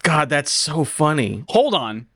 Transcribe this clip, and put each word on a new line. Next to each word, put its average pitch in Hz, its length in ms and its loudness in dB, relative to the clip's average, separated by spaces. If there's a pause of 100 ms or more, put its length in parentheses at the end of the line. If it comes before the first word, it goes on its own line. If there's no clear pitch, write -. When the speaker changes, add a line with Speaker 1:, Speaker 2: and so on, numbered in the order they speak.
Speaker 1:
God, 151 240 2
that's 143 240 -2
so 151 320 0
funny. 135 640 0
Speaker 2:
Hold 262 260 4
on. 117 420 -4